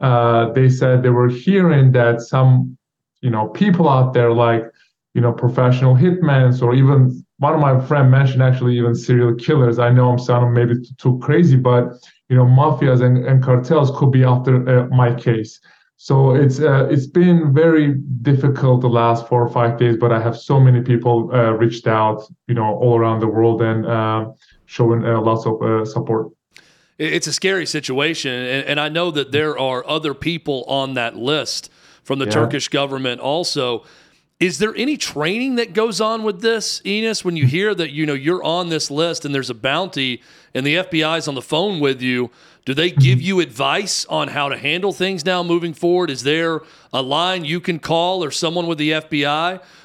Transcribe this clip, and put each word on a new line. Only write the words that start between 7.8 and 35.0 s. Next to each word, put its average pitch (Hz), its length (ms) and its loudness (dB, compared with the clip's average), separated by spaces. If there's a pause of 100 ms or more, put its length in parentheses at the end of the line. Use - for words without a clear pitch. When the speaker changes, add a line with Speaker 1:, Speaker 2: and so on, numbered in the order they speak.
Speaker 1:
friends 135 240 4
mentioned 131 320 4
actually 123 340 2
even 117 200 0
serial 120 380 2
killers. 123 440 2
I 120 100 2
know 123 220 4
I'm 123 80 0
sounding 123 340 0
maybe 120 220 2
t-, - 240 -6
too 127 220 0
crazy, 147 360 4
but, 123 360 2 (360)
you 127 80 2
know, 127 80 6
mafias 131 560 4
and, 127 240 2
and 135 160 4
cartels 131 560 2
could - 140 2
be 127 140 4
after, 127 440 2
uh, 127 200 2
my 123 260 2
case. 113 460 -4 (360)
So 135 380 2
it's, 135 240 2
uh, 139 320 2
it's 135 160 0
been 170 480 4
very 156 400 4 (280)
difficult 131 580 2
the 123 80 0
last 117 400 0
four 120 120 0
or 117 80 0
five 117 300 -2
days, 117 180 2
but 120 140 0
I 110 100 0
have 113 160 -4
so 139 220 0
many 127 220 6
people, 120 520 0
uh, 113 200 2
reached 113 340 -2
out, 110 380 -2 (240)
you 127 60 -2
know, 110 200 -2
all 120 240 2
around 113 220 0
the 113 80 0
world 113 340 0
and, 113 240 -2
uh, 110 460 -4 (340)
showing, 117 400 0
uh, 113 140 0
lots 110 260 -2
of, 110 160 -4
uh, 110 220 -2
support. 110 420 -4 (720)
Speaker 2:
It, 156 160 -4
it's 160 140 -4
a 147 40 -6
scary 185 340 -2
situation, 143 640 -4
and, 127 340 -6
and 143 140 -2
I 151 80 -4
know 170 240 -4
that 135 180 -6
there 147 260 -2
are 127 320 -6
other 151 240 -4
people 147 540 -8
on 135 280 -4
that 117 200 -6
list 127 560 -6 (320)
from 139 160 -6
the 131 80 -4
Speaker 1:
Yeah. 104 60 -4
Speaker 2:
Turkish 113 360 -2
government 135 520 -4
also. 131 640 -4 (600)
Is 180 140 -4
there 214 180 -2
any 269 220 -4
training 226 560 -4